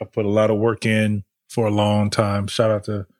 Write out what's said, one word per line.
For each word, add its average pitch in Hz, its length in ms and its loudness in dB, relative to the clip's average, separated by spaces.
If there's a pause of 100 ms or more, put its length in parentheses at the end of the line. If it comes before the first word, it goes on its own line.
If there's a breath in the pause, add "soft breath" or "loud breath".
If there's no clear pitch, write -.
I 107 40 -10
put 110 200 -4
a 101 40 0
lot 107 220 2
of 107 60 0
work 110 280 0
in 107 380 0 (260)
for 113 180 -2
a 104 40 0
long 104 380 2
time. 101 380 -2
Shout 110 220 0
out 107 160 -2
to 104 220 -8 (120)